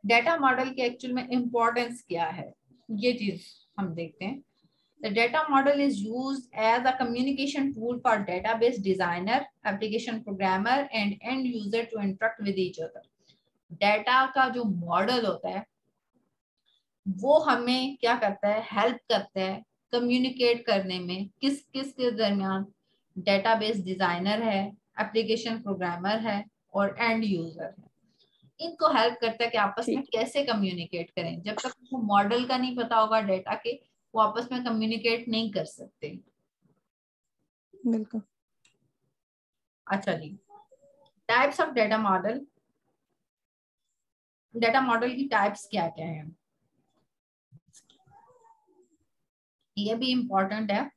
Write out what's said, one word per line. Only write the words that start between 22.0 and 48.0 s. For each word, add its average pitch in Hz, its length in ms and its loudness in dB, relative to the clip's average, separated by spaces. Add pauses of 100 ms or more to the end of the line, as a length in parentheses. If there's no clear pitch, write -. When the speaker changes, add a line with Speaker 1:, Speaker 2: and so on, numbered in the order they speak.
Speaker 1:
दरमियान? 196 560 0 (520)
database 202 640 2
designer 185 600 0
है, 202 240 0 (340)
application 226 640 -2
programmer 180 580 -2
है 208 240 -2 (300)
और 196 240 0
एंड 226 260 2
user 165 540 -2
है। - 120 -20 (720)
इनको 330 320 2
help 240 280 4
करता 226 240 -2
है 233 60 -2
कि 226 80 0
आपस 208 300 0
में 226 120 0
Speaker 2:
ठीक। - 120 -10
Speaker 1:
कैसे 262 320 0
communicate 180 680 -2
करें। 170 320 -6
जब 208 120 -6
तक 247 260 -6
उनको 262 180 -8
मॉडल 208 460 4
का 254 120 0
नहीं 247 200 -2
पता 233 200 0
होगा 220 240 4
data 190 340 -2
के, - 380 -8 (220)
वो 220 60 2
आपस 226 320 2
में 247 120 -4
communicate 226 640 0
नहीं 220 240 -2
कर 160 120 -2
सकते। - 440 -14 (1800)
Speaker 2:
बिल्कुल। 220 340 -2 (1700)
Speaker 1:
अच्छा 196 260 -2
जी, 156 240 -6 (920)
types 269 320 2
of 320 160 2
data 220 240 4
model, 202 400 0 (2250)
Data 233 260 2
model 247 340 2
की 277 140 -2
types 208 420 0
क्या 180 180 0
क्या 160 180 -8
हैं, 160 300 -10 (3500)